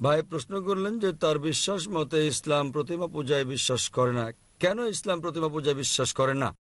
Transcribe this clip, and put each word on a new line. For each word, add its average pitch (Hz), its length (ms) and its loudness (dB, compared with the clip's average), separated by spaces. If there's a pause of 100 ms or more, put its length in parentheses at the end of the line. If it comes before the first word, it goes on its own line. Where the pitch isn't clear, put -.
ভাই 151 200 4
প্রশ্ন 180 420 -6
করলেন 196 340 -2
যে 196 140 2
তার 156 260 2
বিশ্বাস 160 500 -2
মতে 156 380 2
ইসলাম 147 460 0
প্রতিমা 170 340 -2
পূজায় 143 380 0
বিশ্বাস 127 440 0
করে 127 240 2
না। 117 200 -2 (280)
কেন 214 260 2
ইসলাম 180 340 -2
প্রতিমা 160 280 -2
পূজায় 147 260 2
বিশ্বাস 135 380 0
করে 135 220 2
না? 131 220 -2 (140)